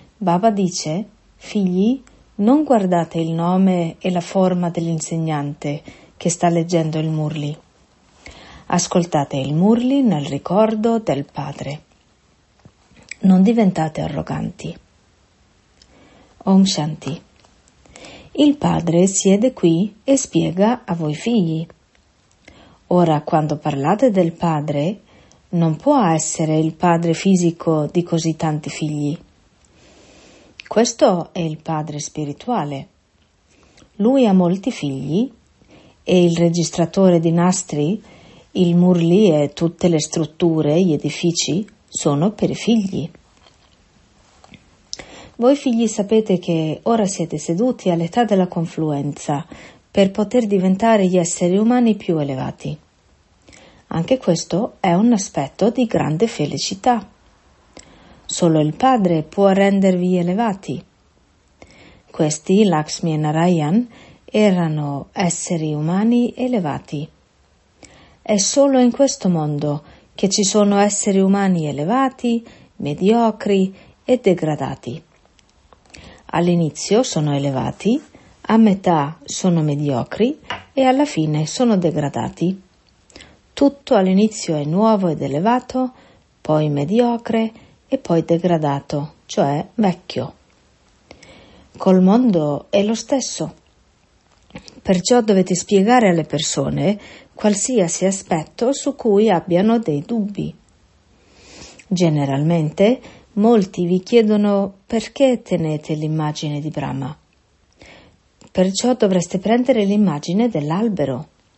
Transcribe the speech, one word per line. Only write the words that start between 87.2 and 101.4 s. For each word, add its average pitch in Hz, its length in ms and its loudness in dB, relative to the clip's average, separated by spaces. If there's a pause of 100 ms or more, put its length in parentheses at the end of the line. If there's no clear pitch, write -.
e 269 100 -2
poi 165 280 -2
degradato, 156 920 -2 (100)
cioè 143 420 -2 (100)
vecchio. 175 580 -4 (1400)
Col 185 240 4
mondo 185 680 2
è 202 120 2
lo 214 120 -2
stesso. - 680 -6 (1160)
Perciò 196 400 2
dovete 190 340 2
spiegare 208 540 4
alle 165 160 2
persone 147 720 -2 (360)
qualsiasi 202 720 0
aspetto 196 640 -2
su 277 220 -4
cui 214 340 2
abbiano 185 520 2
dei 151 260 -2
dubbi. 202 480 -6 (1300)